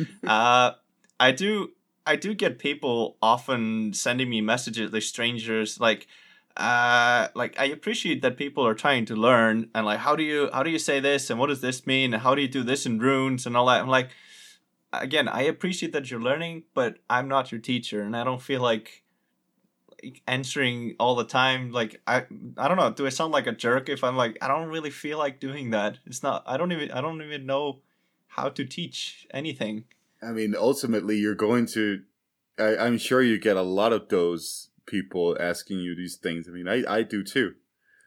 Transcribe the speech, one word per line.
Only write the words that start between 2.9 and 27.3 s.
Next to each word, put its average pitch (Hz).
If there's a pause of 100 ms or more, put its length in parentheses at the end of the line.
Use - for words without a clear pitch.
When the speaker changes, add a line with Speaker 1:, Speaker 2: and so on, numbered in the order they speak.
Speaker 1:
often 110
sending 127
me 113
messages, 113
like, 110
strangers, 113
like, 113 (500)
uh, 120
like, 120
"I 139
appreciate 156
that 127
people 143
are 110
trying 123
to 117
learn, 113
and, 110
like, 104
how 147
do 156
you, 147
how 135
do 165
you 160
say 143
this, 135
and 117
what 139
does 139
this 127
mean, 131
and 113
how 131
do 143
you 135
do 131
this 131
in 117
runes," 131
and 120
all 123
that. 120
I'm 127
like, 127 (800)
"Again, 135
I 127
appreciate 160
that 135
you're 117
learning, 160 (100)
but 120 (120)
I'm 123
not 135
your 117
teacher, 117
and 107
I 120
don't 127
feel 131
like, 113 (1000)
like, -
answering 127
all 123
the 117
time." 131
Like, 117
I, 120 (320)
I 127
don't 185
know, 156
do 139
I 131
sound 160
like 123
a 117
jerk 127
if 135
I'm 127
like, 117
"I 131
don't 156
really 156
feel 147
like 143
doing 135
that"? 104
It's 127
not, 131
I 127
don't 175
even, 151
I 127
don't 156
even 147